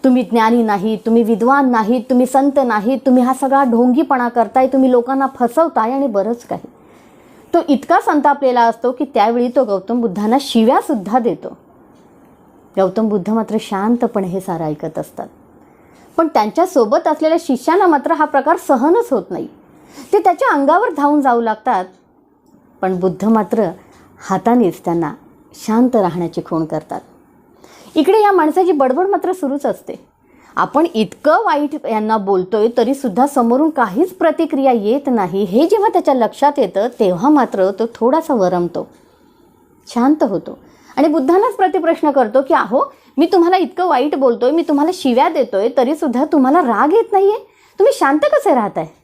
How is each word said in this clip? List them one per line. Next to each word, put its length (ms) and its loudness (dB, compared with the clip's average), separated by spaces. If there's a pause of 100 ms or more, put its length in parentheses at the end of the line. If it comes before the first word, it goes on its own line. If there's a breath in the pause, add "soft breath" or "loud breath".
"तुम्ही 180 4
ज्ञानी 400 0
नाही, 340 -2
तुम्ही 260 0
विद्वान 480 2
नाही, 400 0
तुम्ही 160 2
संत 400 0
नाही, 300 0
तुम्ही 260 2
हा 120 0
सगळा 300 0
ढोंगीपणा 640 0
करताय, 380 0
तुम्ही 240 2
लोकांना 360 0
फसवताय" 680 -2
आणि 140 -2
बरंच 380 -4
काही. 240 -12 (880 loud breath)
तो 40 4 (100)
इतका 320 2
संतापलेला 600 0
असतो 300 0
की 120 -4 (100)
त्यावेळी 340 2
तो 160 0
गौतम 360 -4
बुद्धांना 400 0
शिव्यासुद्धा 760 0
देतो. 300 -4 (1300)
गौतम 320 0
बुद्ध 220 -2
मात्र 300 -2
शांतपणे 680 -2
हे 140 -4
सारं 240 -6
ऐकत 340 -6
असतात. 300 -12 (880 soft breath)
पण 120 -2
त्यांच्यासोबत 800 0
असलेल्या 320 0
शिष्यांना 460 0
मात्र 260 0
हा 120 0
प्रकार 320 0
सहनच 540 0
होत 200 -2
नाही. 180 -8 (640 loud breath)
ते 60 4
त्याच्या 360 2
अंगावर 420 2
धावून 240 2
जाऊ 200 2
लागतात, 440 -2 (960)
पण 200 -2
बुद्ध 240 -2
मात्र 460 0 (580 soft breath)
हातानेच 560 0
त्यांना 280 -4 (420)
शांत 420 0
राहण्याची 480 -2
खूण 200 -4
करतात. 360 -8 (960 loud breath)
इकडे 280 2
या 100 4
माणसाची 400 2
बडबड 340 0
मात्र 260 -2
सुरूच 340 -4
असते. 280 -6 (600 soft breath)
आपण 380 0
इतकं 500 0
वाईट 420 -2
यांना 300 -2
बोलतोय 600 0
तरीसुद्धा 500 0
समोरून 440 0
काहीच 440 -2
प्रतिक्रिया 580 0
येत 340 0
नाही, 380 -2
हे 220 2
जेव्हा 220 2
त्याच्या 260 0
लक्षात 440 0
येतं 300 0 (120)
तेव्हा 280 0
मात्र 420 2
तो 240 -4
थोडासा 400 0
वरमतो, 540 -2 (1040 soft breath)
शांत 280 2
होतो 360 -4 (380 loud breath)
आणि 120 2
बुद्धांनाच 460 2
प्रतिप्रश्न 560 0
करतो 320 0
की, 120 0
"अहो, 380 -2 (260 soft breath)
मी 140 4
तुम्हाला 240 4
इतकं 300 -2
वाईट 280 0
बोलतोय, 360 0
मी 120 0
तुम्हाला 320 0
शिव्या 340 2
देतोय 480 -2
तरीसुद्धा 480 0
तुम्हाला 360 2
राग 320 0
येत 200 0
नाहीये, 260 2 (400 soft breath)
तुम्ही 180 4
शांत 260 2
कसे 320 2
राहताय?" 320 -2 (180)